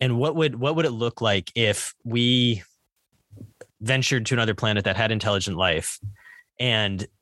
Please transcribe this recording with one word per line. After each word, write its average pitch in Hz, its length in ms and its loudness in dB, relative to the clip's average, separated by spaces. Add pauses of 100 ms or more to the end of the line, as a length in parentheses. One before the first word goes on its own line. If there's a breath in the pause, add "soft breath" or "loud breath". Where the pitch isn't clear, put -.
And 127 180 2
what 151 160 0
would, 156 220 0
what 139 200 -2
would 160 80 2
it 143 60 0
look 117 300 -4
like 101 340 0
if 110 400 0 (100)
we 120 580 2 (1160)
ventured 123 460 0
to - 80 0
another 113 200 2
planet 104 300 0
that - 120 0
had 113 160 0
intelligent 101 440 -2
life, 87 420 -2 (600 loud breath)
and 107 480 -2 (160)